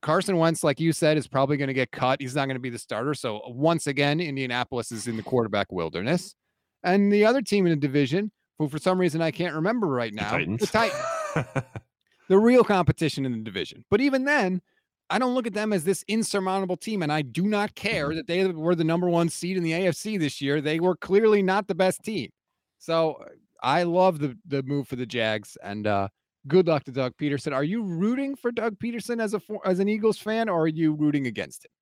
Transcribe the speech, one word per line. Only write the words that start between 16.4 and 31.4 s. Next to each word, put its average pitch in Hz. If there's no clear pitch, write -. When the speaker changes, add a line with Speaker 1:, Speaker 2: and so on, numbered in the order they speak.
Speaker 1:
team, 214
and 147
I 151
do 151
not 208
care 190
Speaker 2:
Mm-hmm. 160
Speaker 1:
that 156
they 180
were 170
the 165
number 170
one 170
seed 185
in 180
the 160
A 185
F 165
C 214
this 151
year. 143
They 151
were 175
clearly 208
not 190
the 196
best 185
team. 180
So, 165
I 143
love 175
the, 135
the 139
move 135
for -
the 120
Jags, 110
and, 104
uh, 98
good 165
luck 156
to -
Doug 127
Peterson. 147
Are 135
you 196
rooting 226
for 240
Doug 226
Peterson 233
as 214
a 208
for-, -
as 185
an 196
Eagles 214
fan, 220
or 170
are 160
you 156
rooting 147
against 98